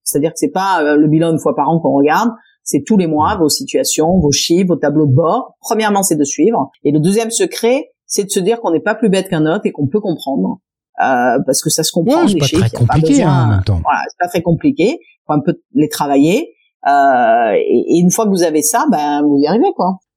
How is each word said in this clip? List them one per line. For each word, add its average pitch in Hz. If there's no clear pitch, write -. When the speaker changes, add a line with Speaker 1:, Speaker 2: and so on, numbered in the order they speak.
Speaker 1:
c'est-à-dire 156
que -
c'est 160
pas, 185
euh, 147
le 151
bilan 160
une 151
fois 143
par 147
an 165
qu'on 135
regarde. 160
C'est 143
tous 220
les 185
mois, 156
vos 160
situations, 156
vos 147
chiffres, 175
vos 160
tableaux 147
de 139
bord. 170
Premièrement, 214
c'est 175
de 147
suivre. 160
Et 147
le 156
deuxième 208
secret, 226
c'est -
de 196
se -
dire 226
qu'on 190
n'est 156
pas 208
plus 220
bête 185
qu'un 156
autre 175
et 190
qu'on 143
peut -
comprendre. 139
Euh, 127
parce 131
que 160
ça 160
se -
comprend, 233
Speaker 2:
Ouais, 330
c'est 202
Speaker 1:
les 156
Speaker 2:
pas 139
Speaker 1:
chiffres, -
Speaker 2:
très 117
Speaker 1:
il -
y -
a 117
pas -
Speaker 2:
compliqué, 160
Speaker 1:
besoin, 214
Speaker 2:
hein, 131
en 113
même 98
temps. 90
Speaker 1:
voilà, 131
c'est -
pas -
très 175
compliqué. 170
Faut 151
un 151
peu 170
les 147
travailler. 156
Euh, 123
et, 113
et 170
une 180
fois 226
que 208
vous 185
avez 156
ça, 233
ben, 147
vous 147
y 143
arrivez, 254
quoi. 185